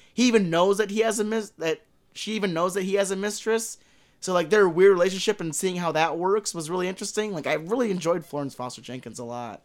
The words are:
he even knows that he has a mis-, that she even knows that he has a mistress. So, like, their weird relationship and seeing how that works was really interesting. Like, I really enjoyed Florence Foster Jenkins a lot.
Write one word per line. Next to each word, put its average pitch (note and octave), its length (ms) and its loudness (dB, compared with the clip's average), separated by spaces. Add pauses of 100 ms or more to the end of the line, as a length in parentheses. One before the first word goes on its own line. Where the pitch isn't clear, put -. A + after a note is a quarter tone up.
(140)
he B3 140 4
even G#3+ 200 4
knows F#3 300 4
that G#3 140 0
he G#3+ 80 -2
has A3 180 0
a G#3 60 0
mis-, G#3+ 340 -4
that D#3+ 240 -2 (320)
she - 180 -8
even G3+ 220 -2
knows F3 200 0
that G3 100 -2
he F#3+ 100 0
has G3 160 2
a F#3+ 60 -2
mistress. G#3+ 600 -4 (420)
So, F#3 120 -4
like, E3+ 180 2
their G#3 180 6
weird F#3 260 8
relationship F#3 460 0
and E3 140 -6
seeing F#3 220 -2
how F3 160 -2
that D#3 260 2
works G3 340 0
was D#3+ 180 -8
really F3+ 180 -2
interesting. G#3 440 -6
Like, F#3 140 -6
I D3 80 0
really G3+ 380 -2
enjoyed E3+ 340 -2
Florence C#3+ 280 -6
Foster B2 260 -10
Jenkins B2 400 -14
a B2 40 -10
lot. A#2 400 -12